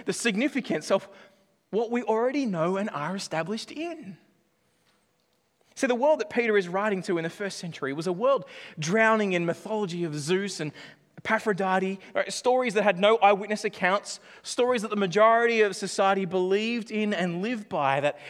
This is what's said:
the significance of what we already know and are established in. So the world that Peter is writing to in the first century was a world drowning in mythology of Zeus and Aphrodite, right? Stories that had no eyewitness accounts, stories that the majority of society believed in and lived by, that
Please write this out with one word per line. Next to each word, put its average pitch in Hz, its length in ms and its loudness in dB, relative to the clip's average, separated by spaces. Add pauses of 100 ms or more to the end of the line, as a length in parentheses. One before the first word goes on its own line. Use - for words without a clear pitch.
the - 80 -4
significance 226 800 -2
of 196 160 2 (600)
what 226 220 -2
we 240 120 0
already 254 420 0
know 180 300 0
and 202 140 -2
are 147 260 -6
established 185 560 -6
in. 311 460 -10 (1600)
So 269 120 0
the 247 80 2
world 294 240 4
that 214 100 -6
Peter 233 280 2
is 185 100 2
writing 190 360 -2
to 185 140 -2
in 160 60 -2
the 165 60 -4
first 190 300 -8
century 147 340 -6
was 160 140 -6
a 185 40 0
world 226 320 0 (340)
drowning 214 540 2
in 175 140 2
mythology 175 580 -4
of 156 160 -4
Zeus 185 400 -2
and 151 140 -6 (540)
Aphrodite, 190 720 0 (140)
right? - 180 -2
Stories 247 440 0
that 208 80 2
had 196 160 4
no 208 180 6
eyewitness 208 480 2
accounts, 196 540 -2 (240)
stories 247 400 0
that 220 80 -6
the 208 40 -4
majority 220 640 4
of 196 140 2
society 196 480 2
believed 202 680 0
in 214 240 0
and 175 260 -2
lived 220 260 -4
by, 139 320 0
that 143 200 0 (100)